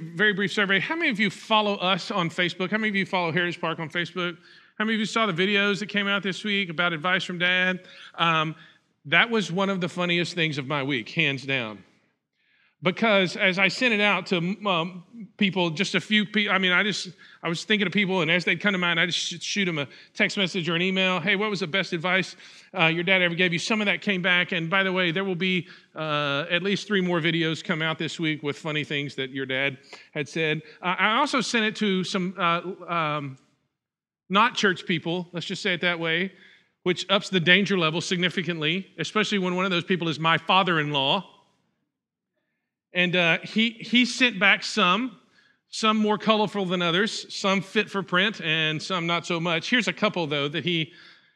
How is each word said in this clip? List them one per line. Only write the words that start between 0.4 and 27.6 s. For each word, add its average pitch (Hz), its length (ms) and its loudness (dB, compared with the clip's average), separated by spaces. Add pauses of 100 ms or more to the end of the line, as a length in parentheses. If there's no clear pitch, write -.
survey. 196 260 2
How 311 160 -4
many 330 140 0
of 202 100 -2
you 208 100 2
follow 214 460 0
us 185 360 0
on 175 180 0
Facebook? 175 420 -2
How 208 60 0
many 220 100 -2
of 202 80 -2
you 190 100 0
follow 180 240 -2
Heritage 175 300 -2
Park 165 200 -4
on 160 100 -8
Facebook? 175 480 -6 (400)
How 214 80 -2
many 226 80 0
of 214 80 0
you 214 40 0
saw 226 200 0
the 196 80 0
videos 202 460 2
that 208 80 -6
came 202 200 -2
out 202 160 0
this 196 220 -4
week 202 240 -2
about 170 240 0
advice 180 320 0
from 180 140 -6
Dad? 180 420 2 (340)
Um, 160 400 0 (480)
that 175 260 4
was 208 220 0
one 190 180 0
of 190 120 -2
the 180 80 -2
funniest 175 440 -2
things 160 240 -2
of 139 80 -4
my 143 160 -2
week, 131 280 -2
hands 139 340 -2
down. 113 400 -4 (1000)
Because 190 520 2
as 190 220 0
I 190 120 2
sent 240 260 0
it 208 60 0
out 196 260 0
to, 185 100 0
um, 180 640 -2 (340)
people, 180 340 2
just 185 240 -2
a 180 40 2
few 214 280 2
pe-, 208 200 -2
I 190 120 2
mean, 185 120 2
I 180 120 4
just, 196 260 -4 (320)
I 165 80 -4
was 170 140 -4
thinking 208 240 2
of 160 40 -4
people, 190 300 2
and 156 80 2
as 170 160 2
they'd 180 140 2
come 202 140 2
to 185 40 0
mind, 170 220 0
I 175 80 2
just 165 100 -2
sh-, - 240 -6
shoot 196 260 -2
'em 160 120 -2
a 135 80 -4 (260)
text 208 240 0
message 180 320 -2
or 170 60 0
an 170 80 0
email. 185 360 0
"Hey, 196 160 0
what 214 140 -2
was 202 120 -4
the 190 60 -4
best 175 240 -2
advice, 180 440 -2 (440)
uh, 165 60 6
your 165 180 2
dad 185 200 4
ever 170 100 2
gave 175 180 2
you?" 170 60 0
Some 214 240 -2
of 208 60 0
that 175 140 0
came 190 200 0
back, 180 300 2
and 165 180 -2
by 190 140 2
the 190 100 0
way, 185 160 2
there 185 140 -2
will 190 100 -2
be, 180 340 0 (280)
uh, 147 560 -2
at 175 100 0
least 190 240 -2
three 196 160 0
more 175 180 2
videos 165 440 0